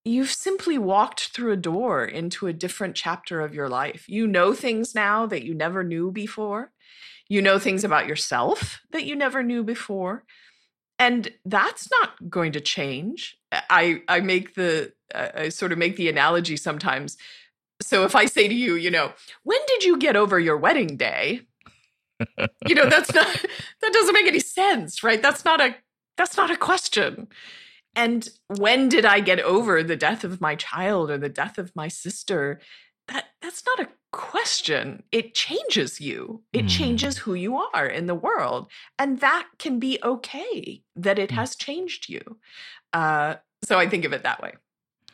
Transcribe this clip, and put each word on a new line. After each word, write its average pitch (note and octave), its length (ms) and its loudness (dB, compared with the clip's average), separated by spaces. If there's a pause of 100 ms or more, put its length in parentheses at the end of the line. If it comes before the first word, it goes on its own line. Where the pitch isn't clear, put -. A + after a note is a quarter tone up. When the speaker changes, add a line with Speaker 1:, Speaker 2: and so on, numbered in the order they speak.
Speaker 1:
you've B3+ 280 0
simply F#4+ 460 -2
walked G3+ 520 0
through A#3+ 240 -2
a G3 40 0
door E3+ 480 0
into E3+ 420 -6
a E3+ 60 -4
different F3+ 420 -6
chapter E3 460 -6
of D3 140 -6
your C#3 140 -4
life. C3+ 380 -4
You A3 200 -2
know F#3+ 260 6
things A#3 400 -2
now G#3+ 340 2
that E3+ 160 -6
you E3 100 -8
never E3+ 300 -2
knew E3+ 280 -4
before. G#3+ 600 -6 (580)
You G3+ 120 2
know G3 180 6
things F#3+ 240 0
about D3+ 240 2
yourself C#3+ 760 -2 (100)
that D#4 140 -4
you D4 100 -6
never C4 280 -2
knew A#3+ 200 -2
before. G3+ 600 -6 (760)
And B3 320 2 (160)
that's G#3 460 0
not G#4+ 380 0
going E3 240 -2
to D3+ 60 -4
change. D3+ 760 -6 (140)
I, E3+ 580 2
I F3 100 4
make F#3+ 360 -2
the, E3 360 0 (240)
uh, - 200 -4
I D#3 140 -4
sort F3 220 -4
of E3 60 -2
make E3+ 180 0
the E3+ 140 0
analogy D#3+ 480 2
sometimes. D3+ 600 -4 (640)
So G3+ 220 4
if F#3+ 120 2
I B3+ 100 8
say G#3+ 240 4
to A3 40 0
you, A#3+ 220 0
you E3+ 160 -2
know, D#3 220 0 (300)
"When A4 240 2
did A#4 180 2
you F4 120 6
get C4 200 4
over G3 200 4
your E3 200 2
wedding E3 400 2
day?" B2 440 -2 (1300)
You F4 80 4
know, C#4 140 6
that's - 240 4
not, D#4 140 6
<laughs> - 540 -8
that A4 120 0
doesn't G4+ 200 6
make G4 140 6
any E4 140 2
sense, B3+ 640 0
right? A3 180 2
That's C#4+ 240 2
not D#4+ 160 4
a, B3+ 140 2 (420)
that's F4 180 -2
not F#4 160 2
a - 60 -2
question. - 720 0 (680)
And A#3 320 0 (200)
"When A3+ 420 4
did A3+ 160 4
I G#3 160 6
get F#3 180 4
over F#3 440 4
the E3 120 -2
death F3 300 0
of F#3 160 -8
my D3+ 140 -2
child F3+ 540 -2
or D3 80 -4
the C#3+ 120 -4
death C#3 280 -6
of F3+ 180 -10
my D#3 120 -8
sister?" D3+ 720 -6 (480)
That, - 180 -8 (160)
that's E4+ 240 -12
not B4+ 220 0
a - 20 -20 (220)
question. - 880 -4 (100)
It A3+ 220 -2
changes F4 640 -2
you. B2 440 -10 (100)
It B3 120 0
Speaker 2:
Mm. - 120 0
Speaker 1:
changes C4 420 -2
who G3+ 140 -6
you F#3+ 240 -4
are F4 300 -2
in E3 180 -6
the F3 80 -2
world. E3 560 -2 (300)
And C#4 200 -2
that D4+ 280 2 (100)
can B3+ 220 -4
be C4 240 -2
okay, C#4 800 -6 (120)
that G3 220 0
it G3+ 140 -2
Speaker 2:
Mm. - 40 -4
Speaker 1:
has A#3+ 200 -4
changed E4+ 520 -10
you. - 300 -14 (560)
Uh, D#3 420 0 (280)
so F#3 160 4
I G3 100 6
think F3 160 -2
of C#3 80 -2
it C3+ 80 -6
that B2+ 220 -4
way. - 100 -12 (600)